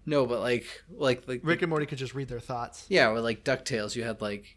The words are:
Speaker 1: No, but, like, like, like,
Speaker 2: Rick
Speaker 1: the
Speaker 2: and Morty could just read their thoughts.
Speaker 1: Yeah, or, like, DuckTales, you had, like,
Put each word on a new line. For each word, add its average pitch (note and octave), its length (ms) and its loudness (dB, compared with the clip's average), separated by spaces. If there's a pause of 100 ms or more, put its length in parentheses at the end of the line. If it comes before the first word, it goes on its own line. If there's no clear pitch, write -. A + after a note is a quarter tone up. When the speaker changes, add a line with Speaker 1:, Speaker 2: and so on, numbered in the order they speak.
Speaker 1:
No, C#3+ 180 4
but, A#2+ 140 0
like, A#2 500 0
like, C3+ 380 0
like, B2+ 160 -6
Speaker 2:
Rick A#3+ 160 2
Speaker 1:
the G3 60 0
Speaker 2:
and E3 40 -2
Morty D3+ 180 0
could C#3+ 100 -8
just B2+ 180 -6
read C#3 120 -6
their B2 120 -8
thoughts. - 500 -8
Speaker 1:
Yeah, D3+ 200 6
or, A2+ 120 2
like, A2+ 220 -2
DuckTales, A#2+ 520 -2
you A#2 80 -4
had, A2+ 180 -4
like, G#2 360 -6